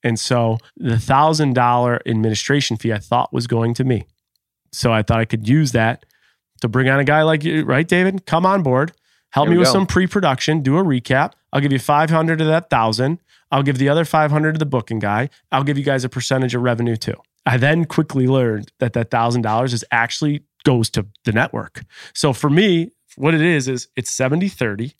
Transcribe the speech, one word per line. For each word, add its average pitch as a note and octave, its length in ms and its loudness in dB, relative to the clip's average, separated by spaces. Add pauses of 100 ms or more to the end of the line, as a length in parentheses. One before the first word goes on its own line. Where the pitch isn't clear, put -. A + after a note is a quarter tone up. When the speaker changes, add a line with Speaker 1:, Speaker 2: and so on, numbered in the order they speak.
Speaker 1:
And A#2 160 -2
so A#2 380 0 (200)
the A#2 200 -2
thousand D3 560 2
dollar B2 540 2
administration A2+ 720 -2
fee A2+ 140 -4
I G#2+ 60 -2
thought - 340 -2
was A#2+ 140 -4
going A#2 300 -2
to C3 80 -2
me. A#2+ 220 0 (640)
So A#2+ 200 -2
I A2 120 2
thought A2+ 160 0
I A2+ 60 0
could A2 220 -4
use C#3 260 2
that A#2 320 0 (560)
to A#2+ 60 -2
bring B2+ 220 0
on C#3 100 4
a C#3+ 40 0
guy D3 200 2
like D#3 200 0
you, D#3 220 -2
right, D#3 220 0
David? F#3 380 0
Come E3+ 200 0
on F#3+ 180 2
board, C3+ 300 0 (380)
help C#3+ 140 2
Speaker 2:
There E3 60 2
Speaker 1:
me E3+ 60 4
Speaker 2:
we - 20 4
Speaker 1:
with C3 80 4
Speaker 2:
go. C3+ 60 2
Speaker 1:
some F#3+ 120 2
pre-production, E3 760 0
do C3+ 160 0
a F#3+ 60 2
recap. C3+ 500 0 (200)
I'll C#3 80 2
give C#3+ 100 0
you C3+ 80 0
five D3+ 300 2
hundred D#3+ 320 0
of D#3 60 2
that D#3 220 0
thousand. B2 500 0 (320)
I'll C#3 120 0
give C3+ 140 0
the C#3 120 2
other D#3+ 160 2
five D3+ 260 2
hundred D#3 220 0
to D#3+ 60 -2
the D#3 60 0
booking A#2 340 -4
guy. G#2 300 -2 (220)
I'll C#3 120 0
give C#3 140 -2
you C#3 60 -4
guys C3+ 200 0
a B2+ 60 -4
percentage B2+ 460 -2
of B2 60 -2
revenue A#2+ 340 0
too. - 200 -6 (300)
I B2+ 120 2
then D3+ 280 2
quickly C#3 420 -2
learned A#2+ 520 0
that B2 140 -2
that A#2 180 -4
thousand A#2+ 320 0
dollars A#2 300 0
is A2+ 180 -6
actually C#3+ 520 -2 (200)
goes B2 280 2
to G#2 140 -4 (200)
the A2+ 60 -2
network. G#2+ 520 -2 (320)
So C#3+ 180 0
for C#3+ 160 -2
me, E3 400 2 (280)
what D3+ 160 0
it D#3 80 2
is, D3+ 260 2
is B2+ 280 -6
it's A#2+ 160 -6
seventy D3+ 360 -2
thirty A#2 520 -6